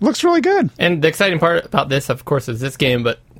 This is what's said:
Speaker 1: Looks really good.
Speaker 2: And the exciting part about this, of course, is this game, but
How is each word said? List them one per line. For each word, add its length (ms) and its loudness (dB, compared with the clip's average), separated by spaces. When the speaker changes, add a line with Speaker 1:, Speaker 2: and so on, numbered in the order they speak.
Speaker 1:
Looks 220 0
really 180 4
good. 360 2
Speaker 2:
And 240 0
the 60 4
exciting 320 0
part 260 2
about 240 -2
this, 200 -2
of 160 -6
course, 220 -2
is 140 -6
this 160 -8
game, 240 0
but 180 -2